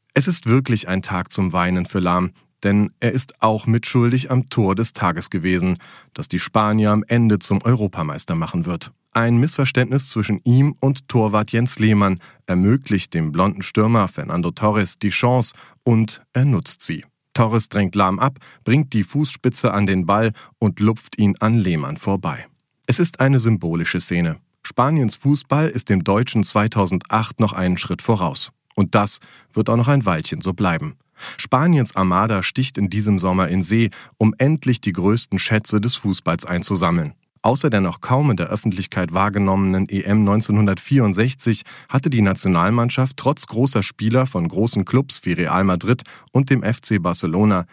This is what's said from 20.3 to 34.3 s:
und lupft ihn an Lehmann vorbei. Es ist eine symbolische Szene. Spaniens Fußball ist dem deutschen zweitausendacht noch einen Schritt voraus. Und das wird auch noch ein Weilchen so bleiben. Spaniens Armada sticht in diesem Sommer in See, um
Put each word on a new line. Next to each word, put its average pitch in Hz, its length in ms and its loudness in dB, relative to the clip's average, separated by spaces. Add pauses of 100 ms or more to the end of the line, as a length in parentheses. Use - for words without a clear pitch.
und 104 200 0
lupft 110 380 0
ihn 101 220 2
an 110 180 2
Lehmann 80 400 -2
vorbei. 92 480 -6 (400)
Es 123 140 0
ist 175 220 -2
eine 135 180 4
symbolische 87 600 -2
Szene. 85 380 -2 (240)
Spaniens 135 540 0
Fußball 147 520 0
ist - 220 -6
dem 95 140 2
deutschen 107 400 0
zweitausendacht 104 960 -2
noch 107 140 2
einen 90 240 0
Schritt - 260 -6
voraus. 95 480 -2 (240)
Und 98 180 2
das 101 260 0 (320)
wird 110 160 -2
auch 113 100 2
noch 117 100 2
ein 139 180 2
Weilchen 80 360 -4
so 95 120 -4
bleiben. 82 400 -2 (440)
Spaniens 139 580 2
Armada 95 480 0
sticht - 340 -4
in 98 140 -2
diesem 104 260 0
Sommer 92 300 0
in 92 160 0
See, 110 260 0 (280)
um 110 200 2